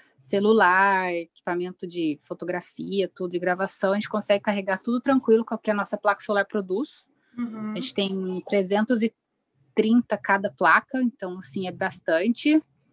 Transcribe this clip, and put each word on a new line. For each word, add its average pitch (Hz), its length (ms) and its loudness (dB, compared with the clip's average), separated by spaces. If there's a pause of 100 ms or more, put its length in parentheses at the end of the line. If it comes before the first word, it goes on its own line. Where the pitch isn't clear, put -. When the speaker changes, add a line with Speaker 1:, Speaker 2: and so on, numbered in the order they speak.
(200)
Speaker 1:
celular, 196 960 2
equipamento 175 720 -6
de 165 360 -4
fotografia, 175 920 -6
tudo, 185 160 -6
de 180 80 -4
gravação, 185 540 -2
a - 20 0
gente 208 140 -2
consegue 208 340 0
carregar 196 360 -2
tudo 240 220 -2
tranquilo 233 440 4
com 226 100 -6
o 214 40 -4
que - 120 -2
a 208 40 0
nossa 202 220 -4
placa 202 260 0
solar 202 240 0
produz. 196 640 -6 (280)
Speaker 2:
Uhum. 220 360 -8
Speaker 1:
A - 80 -8
gente - 140 -8
tem 190 520 -4
trezentos 208 560 0
e 226 120 0 (600)
trinta 220 440 2
cada 196 320 0
placa, 165 520 2
então, 185 360 -4
assim, 190 280 -8
é 180 60 -8
bastante. 190 880 0 (300)